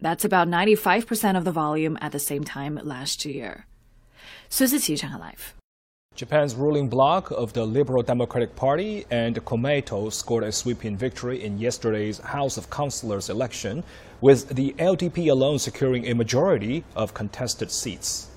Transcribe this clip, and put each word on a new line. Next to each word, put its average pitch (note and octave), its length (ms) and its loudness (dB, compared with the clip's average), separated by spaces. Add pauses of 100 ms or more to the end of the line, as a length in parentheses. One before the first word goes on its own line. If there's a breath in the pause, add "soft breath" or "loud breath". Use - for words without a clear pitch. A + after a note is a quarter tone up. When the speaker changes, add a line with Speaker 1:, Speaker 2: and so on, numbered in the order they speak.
Speaker 1:
That's D#3+ 240 0
about F3+ 240 4
ninety-five G3+ 580 4
percent G#3+ 300 2
of F3 80 0
the F3+ 80 0
volume D#3 480 0
at D3+ 120 -6
the D3 60 -6
same C#3+ 240 -4
time C#3+ 400 -6
last C#3 440 -6
year. C3 400 -10 (840 loud breath)
Sun C4 200 2
Siqi, A#3+ 300 0
Shanghai C#3 200 -8
Live. - 360 -16 (600)
Speaker 2:
Japan's D3 400 0
ruling C#3+ 360 2
bloc C#3+ 400 4
of A#2 240 -4
the A2+ 100 0
Liberal B2+ 380 2
Democratic A#2+ 520 0
Party F#3+ 560 0
and A#2 360 0
Komeito A#2 680 0
scored A2+ 320 -2
a G#2+ 80 -2
sweeping A2+ 420 -4
victory B2 480 -4
in G#2 140 -4
yesterday's G#2+ 600 0
House C#3 400 -4
of G2+ 100 -10
Councilors A2+ 640 -4
election, A2 520 -4 (380 loud breath)
with C3+ 300 8
the C3+ 280 0
L F3+ 160 4
D F3 140 -2
P E3 200 0
alone C3+ 300 4
securing B2 500 -2
a A#2+ 60 0
majority B2 680 2 (120)
of G#2+ 180 -2
contested G#2+ 560 -6
seats. - 680 -6